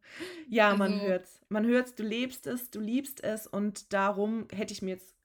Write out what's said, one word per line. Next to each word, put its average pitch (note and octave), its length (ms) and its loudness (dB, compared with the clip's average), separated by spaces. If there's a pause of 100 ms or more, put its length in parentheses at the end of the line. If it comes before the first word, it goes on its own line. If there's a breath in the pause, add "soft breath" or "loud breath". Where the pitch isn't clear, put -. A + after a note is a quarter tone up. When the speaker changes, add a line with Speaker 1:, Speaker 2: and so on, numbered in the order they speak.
(480 loud breath)
Speaker 1:
Ja, G#3 260 6
man G3 200 4
Speaker 2:
Also G3+ 60 -2
Speaker 1:
hört's. F#3 480 -2
Man G#3+ 160 0
hört's, B3 300 4
du - 80 -8
lebst A#3 460 -4
es, B3 220 -6
du G#3 100 -8
liebst A#3+ 420 -2
es G#3+ 240 -4
und G3+ 460 -4
darum G3+ 580 0
hätte G#3 220 -6
ich G3+ 100 -10
mir F#3 80 -4
jetzt - 240 -10 (100)